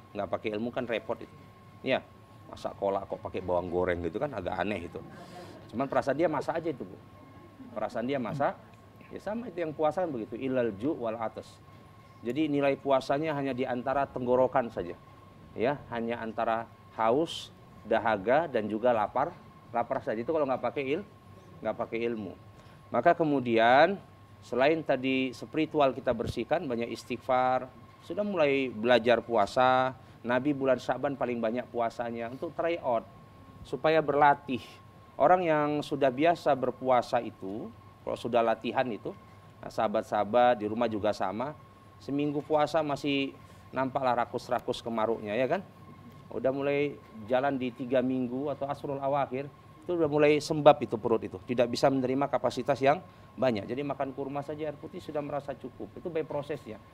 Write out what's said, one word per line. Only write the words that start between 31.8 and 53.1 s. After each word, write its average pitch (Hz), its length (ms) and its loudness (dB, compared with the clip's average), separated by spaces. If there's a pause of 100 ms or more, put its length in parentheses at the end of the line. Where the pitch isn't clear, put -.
untuk 135 240 -10
try 170 260 -2
out, 123 240 0 (600)
supaya 160 360 2
berlatih. 143 640 4 (520)
Orang 175 260 6
yang 151 400 2
sudah 139 320 2
biasa 160 400 2
berpuasa 127 680 2
itu, 113 540 -8 (300)
kalau 117 120 -6
sudah 117 300 2
latihan 113 400 0
itu, 107 320 -8 (420)
nah, 95 140 -14
sahabat-sahabat 110 880 2
di 104 80 -2
rumah 113 180 0
juga 107 240 0
sama, 110 460 -4 (400)
seminggu 143 480 -2
puasa 151 400 2
masih 139 480 -2 (400)
nampaklah 131 460 0
rakus-rakus 120 600 -2
kemaruknya, 110 540 -2
ya 123 160 2
kan? 160 160 -2 (640)
Udah 123 240 -2
mulai 143 420 0 (300)
jalan 131 320 2
di 127 160 -4
tiga 123 320 0
minggu 131 480 -2
atau 139 160 -6
asrul 139 320 -6
awakhir, 139 480 -2 (320)
itu - 100 -8
udah 165 160 2
mulai 151 300 6
sembab 147 420 6
itu 120 160 -4
perut 113 300 0
itu, 92 240 -10
tidak 123 180 2
bisa 120 220 2
menerima 135 400 0
kapasitas 127 500 0
yang 139 220 4 (340)